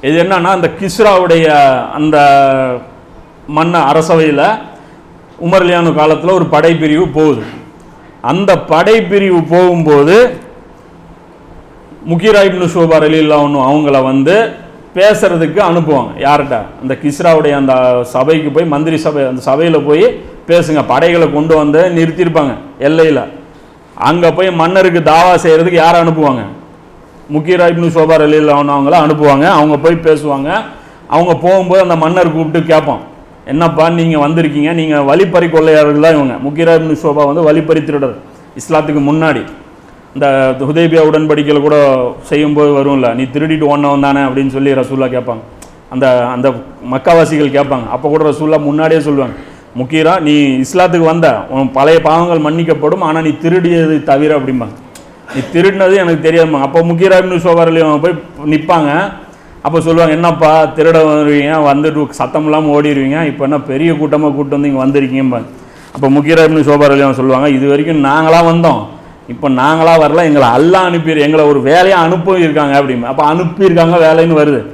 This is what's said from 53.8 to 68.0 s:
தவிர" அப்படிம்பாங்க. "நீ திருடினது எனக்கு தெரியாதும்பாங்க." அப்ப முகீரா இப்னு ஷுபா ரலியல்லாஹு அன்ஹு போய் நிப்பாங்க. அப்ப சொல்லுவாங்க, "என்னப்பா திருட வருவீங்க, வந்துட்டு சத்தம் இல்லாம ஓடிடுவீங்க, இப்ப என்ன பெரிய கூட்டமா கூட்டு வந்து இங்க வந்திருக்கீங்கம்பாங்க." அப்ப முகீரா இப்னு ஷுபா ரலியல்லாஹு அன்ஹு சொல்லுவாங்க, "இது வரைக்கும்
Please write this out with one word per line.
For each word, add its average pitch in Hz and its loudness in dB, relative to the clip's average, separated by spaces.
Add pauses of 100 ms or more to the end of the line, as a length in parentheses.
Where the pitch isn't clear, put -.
தவிர" 147 0
அப்படிம்பாங்க. 127 -6 (600)
"நீ 131 -6 (120)
திருடினது 190 2
எனக்கு 165 0
தெரியாதும்பாங்க." 160 2
அப்ப 139 0
முகீரா 175 2
இப்னு 185 -2
ஷுபா 170 2
ரலியல்லாஹு 160 0
அன்ஹு - -6
போய் 156 -4
நிப்பாங்க. 156 -2 (500)
அப்ப 160 -2
சொல்லுவாங்க, 165 2
"என்னப்பா 160 2
திருட 160 2
வருவீங்க, 147 0
வந்துட்டு 151 0
சத்தம் 135 -6
இல்லாம 151 0
ஓடிடுவீங்க, 147 -2
இப்ப 139 -6
என்ன 143 -2
பெரிய 143 -2
கூட்டமா 147 -2
கூட்டு 139 -4
வந்து 143 -2
இங்க 131 -2
வந்திருக்கீங்கம்பாங்க." 131 -2 (480)
அப்ப 147 -2
முகீரா 156 4
இப்னு 156 0
ஷுபா 147 2
ரலியல்லாஹு 139 2
அன்ஹு 131 -2
சொல்லுவாங்க, 131 0
"இது 135 0
வரைக்கும் 151 0